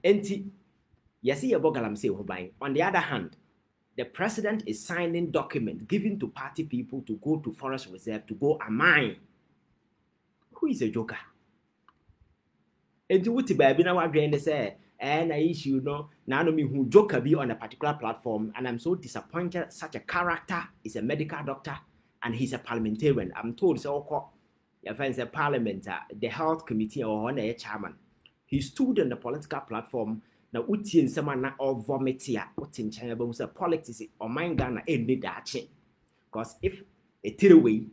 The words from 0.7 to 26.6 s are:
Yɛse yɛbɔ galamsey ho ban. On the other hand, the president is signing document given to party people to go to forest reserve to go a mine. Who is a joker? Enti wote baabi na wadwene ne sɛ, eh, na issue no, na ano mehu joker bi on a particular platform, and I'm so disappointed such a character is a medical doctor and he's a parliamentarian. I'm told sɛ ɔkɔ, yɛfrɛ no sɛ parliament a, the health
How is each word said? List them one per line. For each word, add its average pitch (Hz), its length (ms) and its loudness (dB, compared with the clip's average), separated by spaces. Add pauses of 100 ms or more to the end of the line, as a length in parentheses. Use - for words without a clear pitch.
Yɛse 147 260 2
yɛbɔ 156 240 4
galamsey 107 400 -2
ho 101 80 -8
ban. 92 280 -8 (100)
On 139 120 -4
the 143 100 2
other 185 160 2
hand, 113 380 -2 (600)
the 123 80 -4
president 214 640 -2
is - 180 -4
signing 170 460 -2
document 107 560 -2
given 208 320 0
to 117 100 -4
party 139 360 -8
people 127 380 -6
to 110 140 -6
go 156 220 -2
to 127 140 -6
forest 135 400 -8
reserve 104 340 -8
to 107 80 -10
go 143 320 2
a 110 40 -12
mine. 135 460 4 (1400)
Who - 120 0
is 269 160 0
a 113 60 2
joker? 113 300 -4 (1900)
Enti 190 200 4
wote 254 200 0
baabi 151 360 6
na 180 100 4
wadwene 156 360 2
ne 147 80 2
sɛ, 143 360 -2 (240)
eh, 151 260 0
na 165 100 0
issue 147 460 2
no, 143 280 -4 (180)
na 131 140 2
ano 143 100 4
mehu 139 380 0
joker 180 320 8
bi 143 140 2
on 135 160 0
a 110 40 -2
particular 147 400 -4
platform, 110 600 -4
and 127 100 -4
I'm 120 120 -2
so 170 160 -2
disappointed 175 760 -6
such - 220 -12
a - 60 -8
character 175 640 -4 (180)
is - 140 -8
a 104 60 -4
medical 147 420 -2
doctor 143 340 -8 (440)
and 117 120 -2
he's 131 180 -2
a 127 60 -6
parliamentarian. 110 800 0
I'm 117 160 -6
told 160 240 2
sɛ 143 320 -6
ɔkɔ, 143 200 -4 (580)
yɛfrɛ 120 300 -2
no 127 80 -4
sɛ 117 60 -8
parliament 123 560 0
a, 92 140 -6 (120)
the 107 160 -6
health 160 380 -2